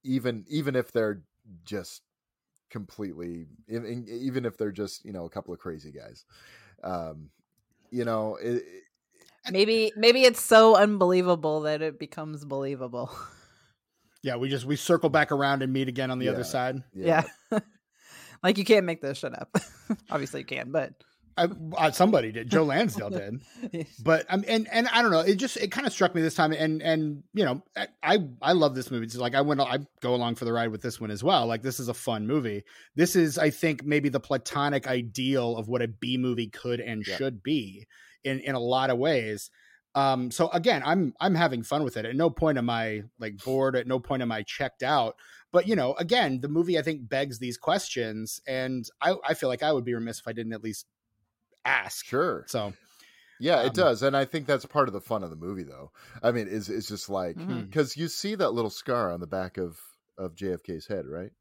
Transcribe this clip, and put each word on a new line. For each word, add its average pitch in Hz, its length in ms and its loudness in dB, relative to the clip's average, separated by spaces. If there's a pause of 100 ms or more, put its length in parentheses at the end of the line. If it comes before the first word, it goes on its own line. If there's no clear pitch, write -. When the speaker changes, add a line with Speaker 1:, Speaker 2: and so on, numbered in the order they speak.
Speaker 1:
even, 123 440 -2
even 139 280 -2
if 123 160 -2
they're 107 300 0 (420)
just 98 380 -10 (680)
completely, 87 760 -10 (220)
in, 113 160 -6
in, 120 240 -10
even 123 360 -4
if 113 120 -4
they're 104 160 -2
just, 98 320 -8
you 107 80 -14
know, 90 120 -8
a 82 60 -12
couple 92 220 -10
of 85 80 -12
crazy 78 320 -10
guys, 60 320 -20 (600)
um, 80 460 -8 (600)
you 120 140 -4
know, 110 320 -2
it, 120 280 -2
it 90 180 -20 (680)
Speaker 2:
Maybe, 214 460 4
maybe 240 260 8
it's 247 200 6
so 220 340 10
unbelievable 180 840 4
that 151 200 0
it 156 160 -4
becomes 151 480 -10
believable. 131 680 -6
<laughs> - 60 -12 (1000)
Speaker 3:
Yeah, 131 140 -4
we 123 140 -2
just, 135 160 -2
we 139 100 0
circle 165 360 2
back 147 200 4
around 139 320 2
and 131 100 0
meet 131 140 0
again 127 240 -4
on 127 80 -4
the 127 100 0
other 123 100 0
Speaker 1:
Yeah. 123 60 -4
Speaker 3:
side. 131 380 -4 (100)
Speaker 1:
Yeah. 165 320 2 (280)
Speaker 2:
Yeah. 214 80 2 (360)
<laughs> - 460 -20
Like, 190 160 2
you 196 60 -2
can't 208 200 6
make 170 160 -4
this 139 180 -6
shit 131 140 -6
up. - 240 -8 (260)
<laughs> - 280 -8
Obviously 139 300 -4
you 131 60 -14
can, 127 260 -8
but 151 200 -2 (460)
Speaker 3:
I, 170 480 0
uh, 151 60 4
somebody 170 400 4
did. 117 180 -8
Joe 160 140 6
Lansdale 143 460 0
did. 101 300 -8 (160)
Speaker 2:
<laughs> 240 160 -10
Yes. 165 140 -8 (160)
Speaker 3:
But, 160 260 4
um, 190 200 0
and, 220 240 0
and 233 160 2
I 226 140 4
don't 226 80 4
know. 165 100 6
It 196 160 4
just, 180 200 -4
it 226 160 -2
kinda 233 180 -2
struck 175 240 2
me 170 80 0
this 160 120 0
time. 156 180 4
And, 156 300 0
and, 156 400 0 (100)
you 202 120 2
know, 127 180 0 (140)
I, - 120 -4 (140)
I, 175 160 4 (240)
I 151 100 4
love 151 220 4
this 127 160 -6
movie. 117 160 -4
It's 113 100 -10
like, 123 180 -2
I 135 80 4
went, 143 180 2
I 127 180 2 (220)
go 123 140 2
along 120 220 0
for - 80 -6
the 117 80 0
ride 117 200 0
with 107 100 -10
this 117 180 -6
one 110 100 -6
as 104 140 -6
well. 147 220 4
Like, 117 160 -2
this 127 180 -4
is 120 80 -6
a 120 60 -4
fun 107 320 -4
movie. 117 380 -2 (300)
This 175 220 2
is, 160 220 2
I 156 120 4
think, 156 340 -2
maybe 147 240 2
the 127 120 0
platonic 139 640 -2
ideal 127 720 -2
of 107 120 -6
what 120 140 0
a 117 60 0
B 120 300 -4
movie 120 300 -2
could 120 320 -6
and 110 260 -6
Speaker 1:
Yeah. 95 100 -6
Speaker 3:
should 127 260 -4
be 107 440 -4 (380)
in, 135 160 -2
in 135 140 -4
a 127 60 0
lot 127 300 2
of 120 80 2
ways. 120 520 0 (440)
Um, 131 360 2
so 165 200 0
again, 170 340 2
I'm, 160 360 2
I'm 185 140 2
having 147 280 2
fun 143 200 -2
with 131 140 -4
it. 110 80 -4
At 117 100 -6
no 160 160 4
point 156 280 0
am 120 120 0
I, 110 340 -2 (140)
like, 110 260 -8
bored. 135 320 2
At 120 100 0
no 127 140 0
point 131 220 -2
am 120 100 -2
I 110 100 -4
checked - 400 -8
out. 131 340 2 (340)
But, 175 160 4
you 214 100 2
know, 135 180 2
again, 170 460 2
the 143 80 -4
movie, 165 300 2
I 151 40 2
think, 139 260 -4
begs 135 300 -2
these 123 180 -4
questions, 113 880 -2
and 131 400 -4 (140)
I, 175 140 2 (120)
I 151 80 0
feel 143 140 -2
like 123 140 -2
I 151 100 2
would 131 120 0
be 123 100 -2
remiss 113 260 -6
if - 80 -10
I 117 40 -8
didn't 113 200 -6
at 110 100 -8
least 110 220 -8 (800)
ask. 123 400 -2
Speaker 1:
Sure. 135 440 -2
Speaker 3:
So, 104 260 -6 (640)
Speaker 1:
Yeah, 139 220 4
it 127 60 2
Speaker 3:
um, 123 40 0
Speaker 1:
does, 131 300 2
and 135 120 2
I 139 120 2
think 147 200 -6
that's 139 200 0
part 139 220 2
of 107 40 -6
the 98 80 -6
fun 107 220 -4
of 87 80 -10
the 80 60 -14
movie, 90 280 -8
though. 69 260 -18 (320)
I 120 100 4
mean, 113 180 -4
it's, 101 180 -6
it's 104 200 -6
just 104 200 -10
like, 92 280 -4
Speaker 2:
Mm-hmm. 98 340 -8
Speaker 1:
'cause 143 260 -2
you 160 120 -4
see 208 260 -6
that 185 180 0
little 113 180 -2
scar 120 400 -2
on 85 100 -6
the 90 60 -8
back 92 300 -6
of, 87 240 -6 (380)
of 92 160 -10
J 95 180 -6
F 85 100 -6
K's 80 240 -10
head, 92 200 -6
right? 85 240 -12 (100)